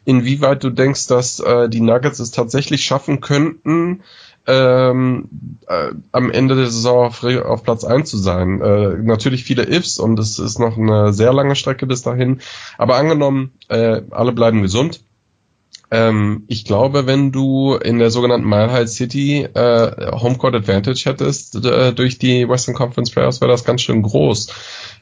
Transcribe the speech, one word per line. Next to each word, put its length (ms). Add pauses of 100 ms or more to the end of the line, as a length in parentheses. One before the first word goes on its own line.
Inwieweit 640
du 40
denkst, 380
dass, 320
äh, 300
die 120
Nuggets 380
es 120
tatsächlich 520
schaffen 380
könnten, 800 (460)
ähm, 800 (420)
äh, 220 (240)
am 180
Ende 240
der 120
Saison 400
auf 160
Re-, 220
auf 180
Platz 200
eins 260
zu 80
sein. 440
Äh, 420
natürlich 400
viele 200
Ifs 360
und 180
es 220
ist 200
noch 180
eine 360
sehr 200
lange 220
Strecke 300
bis 160
dahin. 380 (380)
Aber 180
angenommen, 560 (160)
äh, 420
alle 220
bleiben 320
gesund. 380 (920)
Ähm, 560
ich 180
glaube, 420
wenn 240
du 440
in 240
der 120
sogenannten 360
Mile 240
High 180
City, 520 (120)
äh, 680
Home 180
Court 180
Advantage 500
hättest, 600
äh, 280
durch 260
die 280
Western 280
Conference 360
Playoffs, 300
wäre 100
das 140
ganz 160
schön 220
groß. 440 (540)